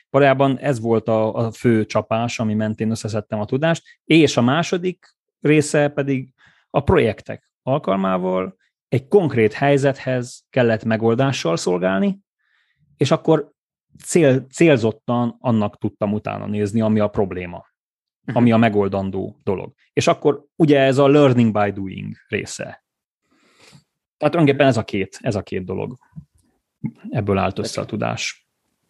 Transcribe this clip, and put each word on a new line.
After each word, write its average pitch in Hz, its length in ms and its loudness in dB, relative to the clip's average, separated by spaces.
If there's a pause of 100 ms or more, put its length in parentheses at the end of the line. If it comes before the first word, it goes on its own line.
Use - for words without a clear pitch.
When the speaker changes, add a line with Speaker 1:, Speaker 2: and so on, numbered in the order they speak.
Speaker 1:
valójában 135 480 2
ez 135 220 -4
volt 113 280 0
a, 110 280 0
a 113 160 -4
fő 110 340 0
csapás, - 540 -4
ami 110 140 -2
mentén 107 380 -2
összeszedtem 107 480 -6
a 104 60 -6
tudást, 156 380 -2 (200)
és 156 340 4
a 123 40 2
második 170 720 -2 (240)
része 147 500 2
pedig 135 440 -6 (360)
a 147 140 -2
projektek 120 680 -2 (120)
alkalmával 92 920 -2 (320)
egy - 200 -4
konkrét 139 460 0
helyzethez 135 960 -4
kellett 117 340 0
megoldással 117 760 -2
szolgálni, 190 640 -2 (760)
és 135 140 0
akkor 160 420 0 (500)
cél-, 135 440 4
célzottan 120 920 2
annak 110 380 -2
tudtam 104 360 -4
utána 104 320 -8
nézni, 104 360 -2
ami 107 180 2
a 104 80 2
probléma, 90 580 -6 (560)
Speaker 2:
Mhm. 123 160 -4
Speaker 1:
ami 120 140 6
a 113 60 4
megoldandó 98 840 0
dolog. 92 300 -6 (200)
És 127 140 0
akkor 147 380 0 (100)
ugye 147 240 4
ez 135 180 4
a 143 100 6
learning 127 460 6
by 104 180 0
doing 98 440 -10 (120)
része. - 360 -8 (1500)
Tehát 147 160 -2
tulajdonképpen 143 340 2
ez 123 100 2
a 110 60 -2
két, 95 380 -8
ez 113 140 -4
a 95 80 -4
két 95 220 -8
dolog. 101 320 -8 (1120)
Ebből 101 280 -2
állt 95 220 -2
össze - 220 -8
a 101 40 -6
tudás. - 600 -8 (420)